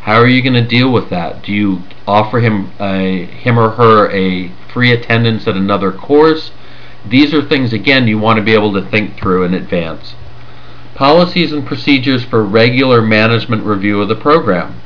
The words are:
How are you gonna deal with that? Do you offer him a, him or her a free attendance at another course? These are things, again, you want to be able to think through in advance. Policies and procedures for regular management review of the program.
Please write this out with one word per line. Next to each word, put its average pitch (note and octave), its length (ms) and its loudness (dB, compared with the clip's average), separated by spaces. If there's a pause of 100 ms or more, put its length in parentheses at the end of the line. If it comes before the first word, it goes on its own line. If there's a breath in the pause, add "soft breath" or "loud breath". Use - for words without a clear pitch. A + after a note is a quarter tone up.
How G#2+ 160 0
are A#2+ 120 6
you B2+ 140 4
gonna B2 240 2
deal B2+ 260 2
with G#2 180 0
that? E2+ 340 -6
Do G2+ 80 -6
you G2 300 0 (260)
offer A2+ 320 2
him G#2 400 -2
a, F#2+ 440 -2
him - 340 -2
or A2+ 120 4
her A2 400 4
a F#2 400 -2 (220)
free B2 200 2
attendance A2+ 540 0
at G#2+ 100 -2
another G2 360 0
course? D#3 580 2 (560 loud breath)
These C3+ 260 2
are D3+ 100 0
things, C3 300 -2
again, B2 340 2
you G#2+ 120 0
want A2 200 2
to G#2 60 -2
be A2 100 4
able G#2+ 200 2
to F#2+ 160 -4
think G#2+ 260 -2
through F2+ 280 0
in F2+ 100 0
advance. E2 600 -6 (800 loud breath)
Policies D#3+ 580 2
and C#3+ 140 -6
procedures C3 580 0
for A2+ 200 0
regular A#2+ 560 4
management A2 640 0
review G#2 380 -2
of G2+ 60 -2
the A2 60 0
program. A2 720 0